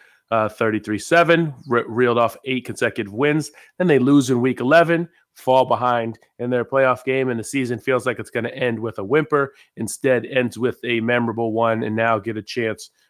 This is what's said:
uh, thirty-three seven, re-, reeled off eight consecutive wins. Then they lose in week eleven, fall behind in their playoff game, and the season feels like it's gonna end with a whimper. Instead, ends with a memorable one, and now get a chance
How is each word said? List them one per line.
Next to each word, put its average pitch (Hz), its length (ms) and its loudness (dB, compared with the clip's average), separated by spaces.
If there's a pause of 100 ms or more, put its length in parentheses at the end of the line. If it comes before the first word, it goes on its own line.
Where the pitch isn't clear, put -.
(300)
uh, 110 180 2
thirty-three 107 500 -2
seven, 165 540 4 (160)
re-, 117 180 0
reeled 120 320 2
off 117 180 2 (100)
eight 127 180 -4
consecutive 110 480 -6
wins. 147 380 0 (260)
Then 185 120 0
they 143 100 6
lose 131 320 4
in 123 100 2
week 123 200 0
eleven, 165 480 4 (260)
fall 131 320 2
behind 117 520 -2 (200)
in 123 120 -6
their 123 140 0
playoff 131 400 0
game, 131 240 0
and 117 100 -2
the 107 60 -8
season 123 340 -4
feels 127 280 -2
like 120 120 -4
it's - 120 -12
gonna 117 180 -4
end 120 300 -4
with 110 200 -8
a 101 60 -6
whimper. 143 480 0 (240)
Instead, 120 480 -2
ends 127 320 -2
with 120 280 -2
a 120 160 0
memorable 117 520 0
one, 113 300 0
and 110 120 -4
now 113 240 2
get 107 200 -8
a 104 40 -10
chance 110 480 -6 (200)